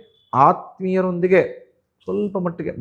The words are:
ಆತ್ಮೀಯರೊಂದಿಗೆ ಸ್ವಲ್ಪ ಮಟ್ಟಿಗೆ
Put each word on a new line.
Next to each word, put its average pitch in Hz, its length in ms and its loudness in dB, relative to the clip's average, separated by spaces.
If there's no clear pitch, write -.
ಆತ್ಮೀಯರೊಂದಿಗೆ 180 1080 2
ಸ್ವಲ್ಪ 196 380 -4
ಮಟ್ಟಿಗೆ 170 360 -8